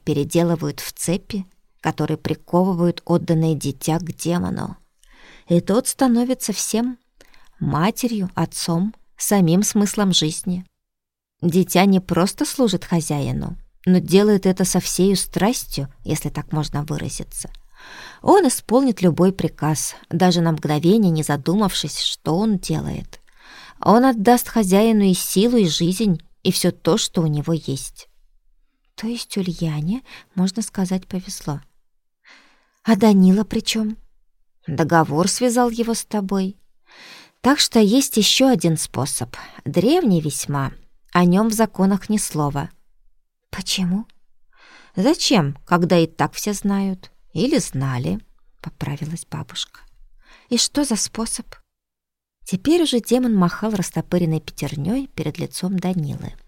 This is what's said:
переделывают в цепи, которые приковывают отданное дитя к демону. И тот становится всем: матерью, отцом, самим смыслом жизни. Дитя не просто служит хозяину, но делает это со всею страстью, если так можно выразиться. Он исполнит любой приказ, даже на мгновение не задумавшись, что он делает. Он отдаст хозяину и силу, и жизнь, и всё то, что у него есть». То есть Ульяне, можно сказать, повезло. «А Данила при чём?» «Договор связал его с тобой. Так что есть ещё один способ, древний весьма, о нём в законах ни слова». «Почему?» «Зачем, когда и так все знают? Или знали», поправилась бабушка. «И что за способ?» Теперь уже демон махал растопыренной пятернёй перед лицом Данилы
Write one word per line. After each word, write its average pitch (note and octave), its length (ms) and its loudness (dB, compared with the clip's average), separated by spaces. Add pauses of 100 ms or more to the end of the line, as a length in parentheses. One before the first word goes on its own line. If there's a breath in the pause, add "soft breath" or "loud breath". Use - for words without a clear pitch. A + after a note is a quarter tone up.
переделывают D#3+ 760 0
в - 120 -12
цепи, F#3+ 520 -6 (360)
которые D#3 380 -2
приковывают F3 880 0
отданное E3 500 0
дитя C#3 440 -4
к D#3+ 140 -6
демону. - 640 -6 (720 soft breath)
И E3+ 120 4
тот A3+ 280 0
становится B3 640 0
всем: A#3+ 460 -4 (600 soft breath)
матерью, F#3 760 -2
отцом, E3+ 600 -4 (220)
самим F#3 460 4
смыслом G#3 500 0
жизни. F3+ 520 -2 (760)
Дитя F3 420 2
не - 160 4
просто - 440 0
служит G#3+ 400 0
хозяину, C#3+ 720 -4 (280)
но F3+ 140 6
делает F#3+ 480 4
это F#3 180 2
со F3+ 160 0
всею F#3 360 0
страстью, - 760 -4 (120)
если - 240 -4
так - 240 -8
можно D3 320 -4
выразиться. - 680 -10 (720 loud breath)
Он F#4 260 4
исполнит B3+ 540 0
любой F3 300 4
приказ, - 640 -4 (160)
даже F3 300 2
на E3 120 2
мгновение D#3+ 580 2
не D#3 120 0
задумавшись, D#3+ 760 -2
что - 360 -4
он G#3 220 0
делает. - 640 -6 (600 loud breath)
Он A#3 240 6
отдаст A#3+ 440 4
хозяину G#3 560 4
и F#3 100 4
силу, A#3 420 2
и G#3 100 4
жизнь, F3+ 560 0 (200)
и F#3+ 80 2
всё F3+ 220 0
то, E3 240 0
что - 260 -2
у D#3+ 40 0
него D3 260 -2
есть». - 560 -8 (840)
То - 120 -10
есть A#3 300 -8
Ульяне, E3+ 680 -4 (320 loud breath)
можно F#3+ 280 -2
сказать, F#3 440 -4
повезло. F3+ 540 -8 (1200 soft breath)
«А A3+ 140 4
Данила G3 480 6
при A3 160 -6
чём?» A3 380 -4 (680)
«Договор D#3+ 600 2
связал B3 400 0
его A3+ 240 -2
с - 120 -6
тобой. G3 520 -4 (840 loud breath)
Так C#4+ 180 4
что - 180 2
есть A3+ 380 4
ещё A#3+ 320 4
один E3+ 300 2
способ, - 580 -6 (280 loud breath)
древний G3 580 2
весьма, C#3 500 -4 (400)
о F3 140 4
нём F#3+ 220 4
в A3 40 0
законах G3+ 560 0
ни G#3+ 80 0
слова». D3 540 -4 (800)
«Почему?» F#3+ 560 -4 (880 soft breath)
«Зачем, G3 720 2
когда F3 320 4
и E3 80 4
так - 260 -4
все - 220 -6
знают? G3 560 -4 (240)
Или B3 240 0
знали», C3+ 600 -4 (440)
поправилась D3 680 -10
бабушка. - 520 -12 (680 soft breath)
«И A#3+ 80 -2
что - 280 0
за A#3 120 -2
способ?» - 500 -8 (1000)
Теперь D#4 380 0
уже B3+ 180 0
демон A#3+ 340 0
махал G3 380 2
растопыренной F3 680 -2
пятернёй E3+ 680 -6
перед D3+ 300 -8
лицом F3+ 400 -6
Данилы F3 540 -4 (160)